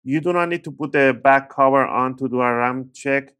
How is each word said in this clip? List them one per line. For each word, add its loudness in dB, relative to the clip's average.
You -2
do -2
not -2
need -6
to -12
put -10
the 2
back 4
cover 2
on -4
to -6
do -2
a 0
ram -4
check. -6